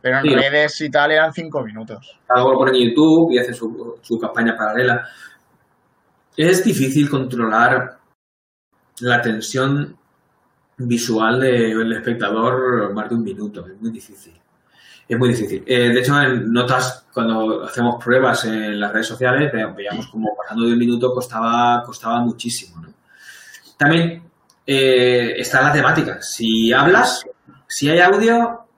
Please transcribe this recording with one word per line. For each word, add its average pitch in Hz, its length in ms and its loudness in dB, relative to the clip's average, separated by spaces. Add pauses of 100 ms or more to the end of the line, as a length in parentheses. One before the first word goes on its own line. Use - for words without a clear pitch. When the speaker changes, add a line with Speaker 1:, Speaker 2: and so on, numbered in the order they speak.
Speaker 1:
pero 127 180 0
en 135 40 -2
Speaker 2:
Sí. 143 120 2
Speaker 1:
redes 143 460 2
y 151 100 -6
tal 147 200 2
eran 156 220 2
cinco 151 300 -8
minutos. - 640 -16
Speaker 2:
Cada 123 180 4
uno 135 80 4
lo 131 60 2
pone 131 200 4
en 120 100 4
YouTube 160 440 4
y 123 60 4
hace 120 140 -2
su, 113 480 -12
su 117 180 -6
campaña 113 380 -2
paralela. 110 480 -2 (1300)
Es 180 280 2
difícil 143 460 2
controlar 123 880 0 (1000)
la 120 220 0
tensión 131 760 -2 (840)
visual 117 600 0
de, 120 340 2
del 113 180 -2
espectador 113 1000 -2
más 107 140 -8
de 120 80 -4
un 113 60 -2
minuto, 104 440 -10
es 95 140 -20
muy 113 100 -8
difícil. 98 480 -20 (720)
Es 120 100 -4
muy 123 120 2
difícil. 107 360 -4
Eh, 123 220 2
de 117 100 2
hecho, 139 240 2
en 117 300 0
notas, 123 600 -2
cuando 113 520 -2
hacemos 120 380 -4
pruebas 123 420 2
en 107 340 -4
las 101 140 -4
redes 113 160 -2
sociales, 127 440 0
ve-, 110 140 -4 (100)
veíamos 107 300 -10
como 110 300 -6
pasando 113 280 -4
de 117 80 2
un 117 60 2
minuto 120 340 0
costaba, 120 720 0
costaba 113 360 -4
muchísimo, 110 600 -6
¿no? 80 80 -20 (880)
También, 165 460 0 (420)
eh, 123 720 2
está 131 240 0
la 135 120 2
temática. 147 500 0
Si 113 500 0
hablas, 147 520 2 (420)
si 143 240 -2
hay 165 80 4
audio 226 640 4 (180)